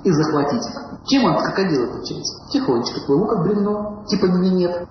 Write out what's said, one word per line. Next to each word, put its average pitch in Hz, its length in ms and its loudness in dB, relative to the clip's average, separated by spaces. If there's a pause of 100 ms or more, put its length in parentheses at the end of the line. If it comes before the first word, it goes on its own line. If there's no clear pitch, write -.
И 190 80 4
захватить. 147 520 2 (420)
Чем 262 200 4
он 160 100 4
от - 80 0
крокодила 156 440 0
отличается? - 640 -10
Тихонечко 127 540 0
плыву, 160 220 2
как 214 160 0
бревно, 208 640 -2
типа 196 180 0
меня 180 260 4
нет. 175 400 0